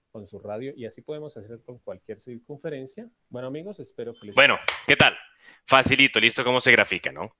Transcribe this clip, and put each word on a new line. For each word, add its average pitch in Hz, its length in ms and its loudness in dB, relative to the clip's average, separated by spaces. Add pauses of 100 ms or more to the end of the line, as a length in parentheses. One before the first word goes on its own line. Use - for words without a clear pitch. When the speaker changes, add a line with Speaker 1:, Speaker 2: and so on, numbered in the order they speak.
(100)
Speaker 1:
con 104 160 -18
su 98 120 -18
radio, 110 360 -10
y 120 120 -14
así 117 160 -18
podemos 151 340 -14
hacer 113 260 -18
con 123 160 -20
cualquier 104 420 -14
circunferencia. 143 880 -14 (200)
Bueno, 123 200 -12
amigos, 165 320 -12
espero 117 340 -14
que - 140 -20
les 143 60 -16
Speaker 2:
Bueno, 135 240 4 (280)
¿qué 143 100 4
tal? 139 180 4 (520)
Facilito, 131 540 4
listo, 117 240 2
cómo 123 160 2
se 127 120 6
grafica, 101 400 2
¿no? 80 280 -12